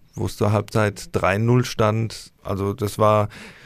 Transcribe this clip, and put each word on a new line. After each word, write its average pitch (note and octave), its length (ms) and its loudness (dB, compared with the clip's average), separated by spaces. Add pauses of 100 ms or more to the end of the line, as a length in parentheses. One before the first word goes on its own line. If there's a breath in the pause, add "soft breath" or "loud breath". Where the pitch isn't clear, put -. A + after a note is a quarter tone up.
(140)
wo G#2 120 -4
es G2 100 -8
zur G#2 160 0
Halbzeit G#2+ 600 0
drei F#2+ 260 2
null A#2+ 260 2
stand. A2 680 -2 (120)
Also G2 300 -2
das G#2 240 -6
war, G#2+ 320 4 (360 loud breath)